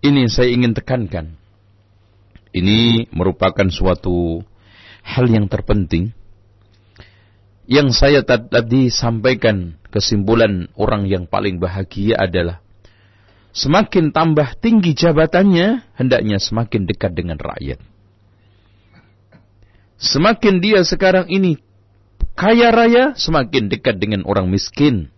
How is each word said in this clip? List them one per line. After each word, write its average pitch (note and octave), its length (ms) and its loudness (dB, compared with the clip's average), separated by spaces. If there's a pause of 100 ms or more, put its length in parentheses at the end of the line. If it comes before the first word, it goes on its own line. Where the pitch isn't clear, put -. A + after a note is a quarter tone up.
ini C#3 240 2
saya B2 240 2
ingin A#2+ 240 2
tekankan. F#2+ 600 -6 (1160)
Ini A2+ 580 0
merupakan F#2 560 -2
suatu F2 800 -2 (560)
hal - 240 -2
yang A2 240 2
terpenting. G2+ 640 -2 (1500)
Yang C3+ 320 2
saya C#3+ 240 4
tad-, A#2+ 320 -2
tadi A#2+ 400 2
sampaikan, A2 960 -2
kesimpulan G#2 840 0
orang G#2 340 -2
yang F#2 160 -2
paling G2+ 320 -4
bahagia F#2+ 640 -2
adalah F2 400 -2 (880)
semakin E3 640 0
tambah D3+ 480 0
tinggi G#3 320 2
jabatannya, F3 1040 2
hendaknya A#2+ 400 0
semakin A2 480 -4
dekat F2+ 320 -4
dengan E2+ 240 -8
rakyat. C2+ 400 -10 (2250)
Semakin F#3+ 640 0
dia G3+ 200 2
sekarang F#3 480 0
ini F#3 320 0 (720)
kaya A#3 360 4
raya, A#3 440 4
semakin B2+ 560 -2
dekat G#2+ 280 -2
dengan G2+ 280 -4
orang G2 240 -2
miskin. G2+ 680 0